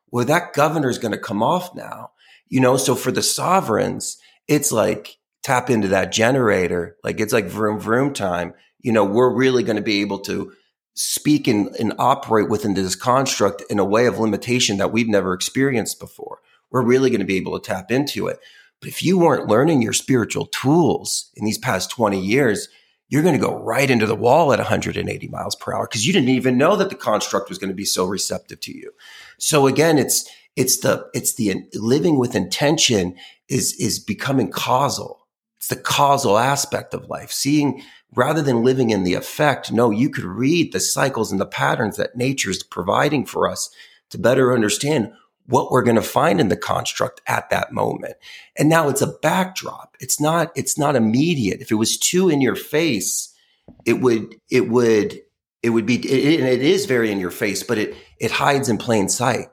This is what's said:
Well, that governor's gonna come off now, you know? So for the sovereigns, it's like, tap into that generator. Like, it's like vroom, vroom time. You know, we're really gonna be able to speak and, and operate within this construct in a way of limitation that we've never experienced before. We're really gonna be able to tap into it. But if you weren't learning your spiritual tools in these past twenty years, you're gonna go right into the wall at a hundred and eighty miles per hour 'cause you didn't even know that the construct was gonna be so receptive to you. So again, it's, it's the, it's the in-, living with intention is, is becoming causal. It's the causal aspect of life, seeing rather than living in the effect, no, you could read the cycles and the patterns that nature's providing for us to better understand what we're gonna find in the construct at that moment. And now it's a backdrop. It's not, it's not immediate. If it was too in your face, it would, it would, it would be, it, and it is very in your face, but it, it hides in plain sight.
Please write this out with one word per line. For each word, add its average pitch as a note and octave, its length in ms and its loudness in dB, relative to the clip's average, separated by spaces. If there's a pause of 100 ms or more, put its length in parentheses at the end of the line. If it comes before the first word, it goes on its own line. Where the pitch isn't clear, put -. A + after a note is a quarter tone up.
(120)
Well, A#2+ 140 0
that D#3+ 280 0
governor's D3+ 460 0
gonna G#2+ 180 -4
come G#2+ 240 -4
off E3+ 340 -2
now, - 360 -14 (360)
you B2+ 120 0
know? B2+ 180 6
So B2+ 180 2
for B2+ 160 -2
the G#2 120 -2
sovereigns, C3 920 -2 (300)
it's D3 240 0
like, G2+ 460 0 (260)
tap B2+ 280 0
into G#2+ 180 2
that F#2+ 220 0
generator. G2 920 0
Like, - 160 -4
it's A2 140 -4
like G#2 140 0
vroom, G#2 320 -4
vroom B2 340 0
time. F2 400 -4 (260)
You A#2+ 120 -2
know, G#2+ 120 4
we're A#2 300 4
really B2+ 300 2
gonna G#2+ 180 -2
be G2+ 200 0
able G2+ 180 -4
to F#2+ 340 -8 (400)
speak - 540 0
and, G#2 320 2
and G#2+ 180 -2
operate A2+ 520 2
within G#2 260 -2
this F#2 200 -2
construct B2+ 720 0
in G#2+ 100 0
a F#2+ 60 2
way G#2+ 200 2
of G2 140 0
limitation A2 580 0
that G2 140 0
we've A2+ 180 0
never F#2+ 240 2
experienced B2 680 -2
before. - 400 -18 (300)
We're B2+ 140 0
really B2+ 260 4
gonna G2 160 0
be F#2+ 120 0
able F2 220 -4
to - 80 -16
tap F#2+ 240 -6
into B2 360 -2
it. F2 120 -6 (400)
But - 100 -16
if - 120 -8
you F#3+ 160 2
weren't E3 300 4
learning C3 340 4
your A2 120 -2
spiritual - 520 0
tools - 920 0
in G#2 100 -6
these G#2+ 120 -2
past G2+ 320 -2
twenty G2 340 0
years, A2 440 0 (420)
you're D3 140 0
gonna E3 140 4
go - 200 -2
right A#2 320 -2
into A2+ 160 2
the G#2+ 100 0
wall C3 360 4
at G#2 80 2
a G2+ 60 -2
hundred F2+ 320 -2
and F#2 120 -4
eighty F#2+ 200 -10
miles F#2+ 260 -8
per - 180 -8
hour A2 140 -4
'cause A2 180 -4
you C#3+ 60 0
didn't D3+ 180 2
even B2+ 280 2
know D3+ 180 4
that F#3+ 140 0
the - 60 -10
construct G2+ 520 -2
was F2+ 100 -12
gonna F#2+ 160 -6
be F#2+ 120 -8
so F#2+ 200 0
receptive F#2+ 540 -6
to - 180 -14
you. - 140 -18 (480)
So C#3+ 260 2
again, D3 320 4
it's, - 320 0 (280)
it's - 240 0
the, - 320 0
it's - 220 -4
the G#2 140 -2
in-, - 240 -6
living C#3+ 440 2
with A#2+ 180 0
intention G#2 800 0 (320)
is, B2+ 320 -2
is G#2+ 180 -2
becoming A2+ 540 -2
causal. - 760 -2 (300)
It's - 140 -10
the B2+ 80 -4
causal C#3 600 2
aspect B2+ 560 -2
of - 140 -10
life, C#2+ 240 -12
seeing C#3+ 500 0 (340)
rather D3+ 260 2
than B2 220 2
living B2+ 260 4
in G2 140 2
the F2+ 100 2
effect, - 580 -2
no, A#2 200 4
you A2 180 2
could A2 140 -8
read B2+ 480 0
the F#2 80 -2
cycles C3 520 -2
and G2 100 0
the G2 40 -2
patterns C3+ 520 -2
that - 180 -6
nature's B2+ 480 -4
providing A#2+ 640 0
for F2+ 240 -2
us - 200 -8 (400)
to - 80 -16
better B2 360 4
understand A#2+ 580 0 (340)
what B2+ 260 2
we're B2+ 120 4
gonna A2+ 180 4
find D#3+ 380 0
in A#2+ 80 2
the G#2 100 0
construct - 720 -4
at - 220 -4
that - 220 -2
moment. - 440 -4 (420)
And D3+ 120 4
now D#3 200 4
it's C3 120 -2
a - 200 -2
backdrop. - 800 -4
It's - 200 -4
not, D#3 360 0
it's - 220 -4
not D3 180 2
immediate. A#2+ 640 2
If - 100 -8
it A2 40 2
was A2 220 0
too F#3 320 2
in C#3+ 120 2
your A2 140 2
face, D3 800 -4 (520)
it A2+ 160 2
would, A#2 340 0 (140)
it B2 200 2
would, A2+ 520 2 (400)
it A#2 100 0
would A2+ 140 2
be, A#2+ 100 2
it, C3+ 440 2
and C3 80 0
it B2+ 140 2
is F#3 240 2
very A#2 260 0
in G2 80 -2
your F2+ 120 -4
face, G2+ 320 -4
but A#2 140 -2
it, G#2+ 180 -4 (240)
it A2+ 120 -2
hides C#3 380 0
in G#2 80 2
plain G#2+ 320 0
sight. A#2+ 440 -2